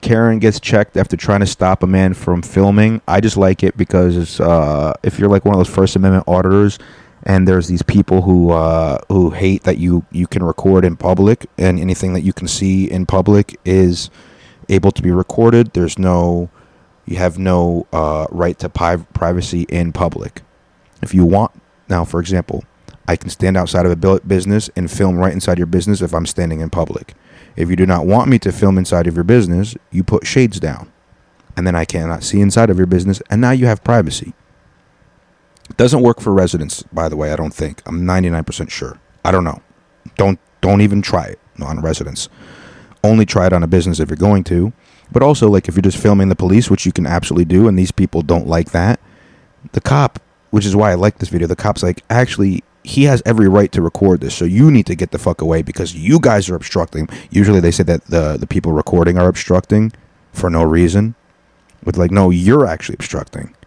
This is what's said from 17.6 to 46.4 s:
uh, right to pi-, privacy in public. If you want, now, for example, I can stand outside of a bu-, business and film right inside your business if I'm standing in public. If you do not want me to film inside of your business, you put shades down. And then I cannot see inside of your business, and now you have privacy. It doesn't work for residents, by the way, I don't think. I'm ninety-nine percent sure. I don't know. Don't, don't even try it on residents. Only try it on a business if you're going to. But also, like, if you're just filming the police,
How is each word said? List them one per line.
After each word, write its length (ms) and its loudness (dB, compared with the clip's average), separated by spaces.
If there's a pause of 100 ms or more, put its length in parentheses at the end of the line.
uh, 380 -2
right 280 -2
to 100 -8
pi-, 280 -2
privacy 720 -4
in 240 -4
public. 480 -6 (600)
If 120 -6
you 120 4
want, 260 2 (360)
now, 160 -2
for 160 -6
example, 440 -6 (440)
I 80 -2
can 140 -10
stand 280 -2
outside 280 0
of 60 2
a 40 -2
bu-, 260 0
business 540 -2
and 140 -4
film 280 -2
right 160 0
inside 240 -2
your 100 -2
business 340 -2
if 120 -4
I'm 120 -2
standing 360 -6
in 80 -8
public. 440 -6 (420)
If 140 -2
you 60 -2
do 120 2
not 180 0
want 240 2
me 100 4
to 120 -2
film 260 0
inside 300 0
of 80 -4
your 80 -2
business, 520 0 (160)
you 120 -2
put 240 -2
shades 320 0
down. 320 -8 (680)
And 80 -4
then 100 0
I 100 -2
cannot 380 -6
see 160 -2
inside 300 4
of 80 0
your 80 2
business, 360 0 (100)
and 100 0
now 100 2
you 140 2
have 180 0
privacy. 500 -2 (1400)
It 60 -20
doesn't 260 2
work 200 2
for 100 -2
residents, 520 -2 (100)
by 160 -4
the 80 -6
way, 160 -4
I 20 -4
don't 180 -6
think. 320 -10
I'm 200 -6
ninety-nine 380 0
percent 280 -10
sure. 280 -12 (260)
I 60 2
don't 120 0
know. 180 -8 (540)
Don't, 240 0 (220)
don't 200 4
even 200 2
try 240 -4
it 140 -16 (220)
on 200 -8
residents. 480 -6 (760)
Only 220 4
try 220 0
it 60 2
on 100 2
a 40 0
business 320 0
if 100 -4
you're 80 -6
going 280 2
to. 260 -2 (400)
But 120 2
also, 260 4
like, 180 2
if 80 -6
you're 60 2
just 160 0
filming 320 2
the 60 0
police, 340 2